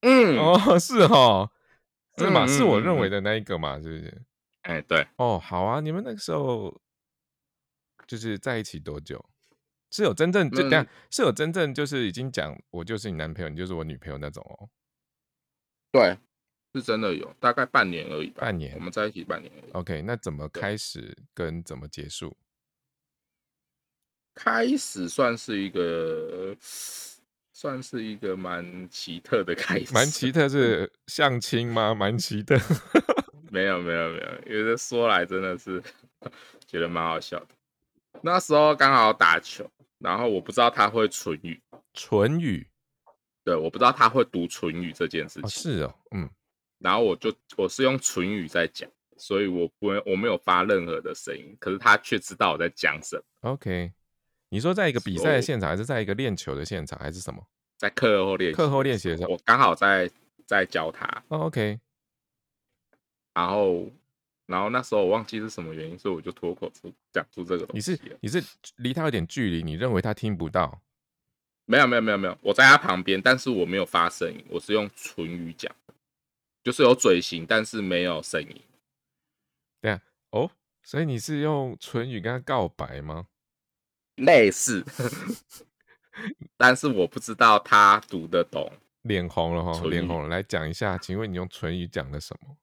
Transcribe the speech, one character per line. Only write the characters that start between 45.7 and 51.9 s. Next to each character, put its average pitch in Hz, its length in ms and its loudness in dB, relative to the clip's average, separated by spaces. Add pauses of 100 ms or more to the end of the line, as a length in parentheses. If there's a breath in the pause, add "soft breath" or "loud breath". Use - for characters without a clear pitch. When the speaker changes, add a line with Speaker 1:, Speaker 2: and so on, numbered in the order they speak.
Speaker 2:
哦， 65 120 -8 (160)
嗯。 87 160 -6 (520)
Speaker 1:
然 90 120 0
后 110 120 4
我 98 120 2
就， 110 160 -4 (240)
我 95 140 0
是 - 140 -2
用 131 160 2
唇 - 280 -2
语 98 200 -4
在 85 180 0
讲， - 240 -10 (280)
所 101 240 -2
以 104 40 0
我 87 220 -2 (100)
不 104 100 -4
会， 101 180 -2
我 98 100 0
没 104 120 0
有 104 100 0
发 90 260 4
任 95 240 2
何 80 120 -4
的 78 140 -10
声 - 240 -12
音， - 220 -20
可 - 100 -6
是 98 80 -2
他 104 200 6